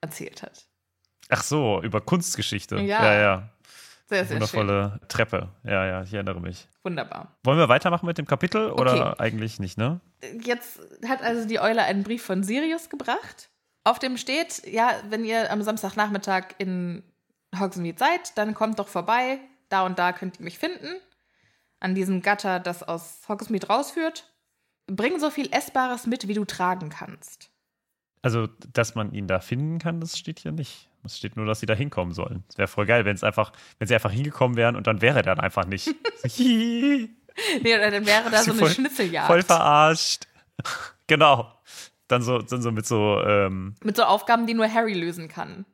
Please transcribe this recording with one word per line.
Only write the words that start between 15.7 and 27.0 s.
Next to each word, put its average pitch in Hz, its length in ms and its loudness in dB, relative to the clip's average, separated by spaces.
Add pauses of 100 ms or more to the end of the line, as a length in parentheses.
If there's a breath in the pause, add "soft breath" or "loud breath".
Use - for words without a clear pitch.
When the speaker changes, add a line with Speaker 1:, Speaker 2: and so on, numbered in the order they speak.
Speaker 1:
in 180 440 -6 (560)
Hogsmeade 180 400 -4
seid, 339 400 0
dann 214 160 0
kommt 220 240 -2
doch 202 100 -4
vorbei. 247 520 0 (280)
Da 190 160 2
und 185 140 -2
da 180 140 2
könnt 180 260 -10
ihr - 60 -16
mich 170 160 -12
finden. 349 260 -6 (960)
An 185 160 -2
diesem 185 260 0
Gatter, 202 380 0
das 175 240 -8
aus - 440 -10
Hogsmeade 208 380 -4
rausführt. 320 680 -2 (540)
Bring 233 320 -2
so 294 120 0
viel 294 220 -4
Essbares 254 540 -2
mit, 233 220 -4
wie 208 60 -2
du 208 100 -2
tragen 180 460 -2
kannst. - 600 -18 (720)